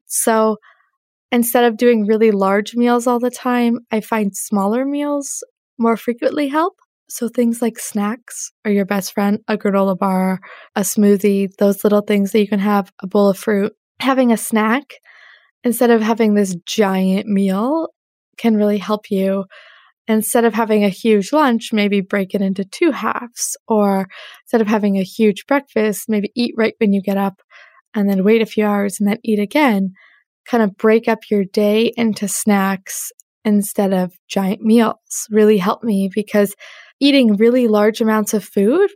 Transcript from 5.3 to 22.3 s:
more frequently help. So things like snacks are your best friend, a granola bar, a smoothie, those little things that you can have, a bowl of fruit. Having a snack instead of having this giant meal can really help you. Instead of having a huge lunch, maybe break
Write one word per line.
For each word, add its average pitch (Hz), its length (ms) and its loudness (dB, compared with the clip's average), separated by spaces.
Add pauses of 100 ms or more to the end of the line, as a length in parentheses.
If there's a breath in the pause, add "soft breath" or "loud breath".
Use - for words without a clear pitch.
more 226 180 0
frequently 277 520 -4
help. 320 260 -2 (360)
So - 180 -6
things 233 340 -2
like 233 160 -4
snacks - 720 -8 (140)
are 214 60 -2
your 202 140 2
best 190 280 -6
friend, 202 340 0
a 214 100 -2
granola 196 420 0
bar, 190 420 0 (340 loud breath)
a 214 60 -2
smoothie, 202 680 2 (100)
those 202 260 2
little 208 160 4
things 202 320 0
that 220 80 4
you 202 80 0
can 208 100 -2
have, 202 320 0 (120)
a 190 40 -10
bowl 202 220 2
of 190 100 0
fruit. 202 340 -2 (280)
Having 254 320 2
a 214 40 2
snack 220 580 -2 (680 soft breath)
instead 240 260 2
of 226 100 4
having 220 340 0
this 190 220 0 (100)
giant 190 600 0
meal 208 640 -2 (480)
can 226 200 0
really 208 220 2
help 214 320 -6
you. 190 340 -2 (600 loud breath)
Instead 220 380 0
of 220 100 2
having 214 300 2
a 202 40 4
huge 202 440 0
lunch, 262 400 0
maybe 202 280 0
break 190 340 -4